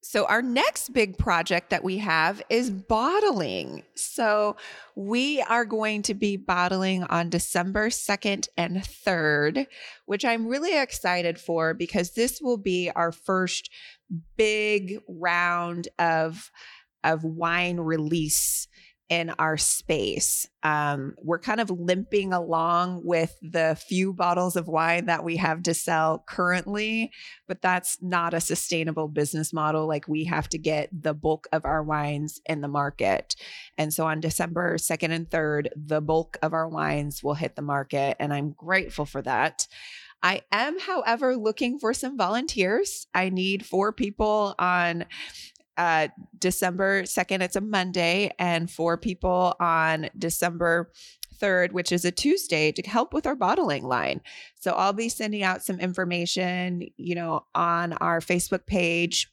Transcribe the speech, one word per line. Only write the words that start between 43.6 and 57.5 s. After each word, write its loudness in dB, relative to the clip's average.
four 2
people 0
on, 2
uh, 4
December 2
second, -2
it's -2
a 0
Monday, 2
and 0
four 2
people 2
on 2
December 0
third, 2
which -2
is 2
a 4
Tuesday, 2
to -6
help 0
with -2
our 0
bottling 2
line. -2
So -2
I'll 2
be -2
sending -4
out 0
some -4
information, -2
you -4
know, -2